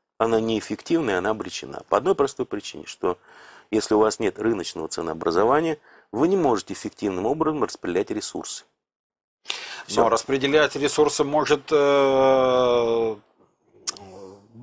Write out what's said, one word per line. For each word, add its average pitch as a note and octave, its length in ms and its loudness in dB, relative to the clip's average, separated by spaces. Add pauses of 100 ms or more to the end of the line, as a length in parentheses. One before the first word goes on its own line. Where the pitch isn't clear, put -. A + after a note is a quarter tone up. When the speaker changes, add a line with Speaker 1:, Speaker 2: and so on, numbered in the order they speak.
(180)
Speaker 1:
она A2+ 220 2
неэффективна A2+ 680 -2
и G2 40 2
она F#2 160 0
обречена. C#2 580 -8
По - 100 2
одной D#3 160 0
простой C3 300 -4
причине, - 420 -12
что F2+ 300 -4 (540)
если G#2+ 240 0
у G#2+ 60 6
вас G#2+ 180 2
нет G#2 220 -2
рыночного F#2 480 -4
ценообразования, F#2 880 0 (320)
вы B2 180 0
не G3 80 2
можете B2 380 0
эффективным G2 520 -4
образом D#3 380 -2
распределять F#2+ 460 -4
ресурсы. - 540 -10 (1200)
Все. - 160 0
Speaker 2:
Но A#2 60 4
распределять C#3 680 2
ресурсы D3 480 2
может, C#3+ 460 0
э, C3 1500 4 (1500)